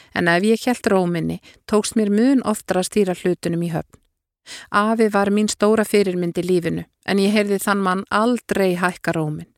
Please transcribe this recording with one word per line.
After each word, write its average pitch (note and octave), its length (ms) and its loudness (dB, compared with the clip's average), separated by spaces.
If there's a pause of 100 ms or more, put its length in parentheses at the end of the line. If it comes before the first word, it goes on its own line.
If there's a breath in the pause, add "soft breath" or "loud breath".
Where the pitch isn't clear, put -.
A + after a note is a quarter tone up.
(140 soft breath)
en F3 160 0
ef F3 160 2
ég A3+ 200 2
hélt B3 240 -2
ró F#3+ 160 2
minni, E3 340 -4 (260 loud breath)
tókst - 320 0
mér G#3 120 0
mun A#3+ 360 4
oftar F#3 340 -2
að F#3 100 -4
stýra F#3+ 280 0
hlutunum E3+ 480 -2
í E3+ 80 -4
höfn. - 240 -8 (720 loud breath)
Afi A3 420 2
var G3+ 220 2
mín G#3 160 2
stóra G#3+ 340 2
fyrirmynd F3+ 540 0
í F3 80 -4
lífinu, E3+ 380 0 (220)
en G3 160 0
ég G3+ 120 2
heyrði G3+ 280 0
þann G3+ 220 0
mann F#3 200 -2 (100)
aldrei G3+ 680 0
hækka E3+ 340 -4
róminn. D#3+ 440 -6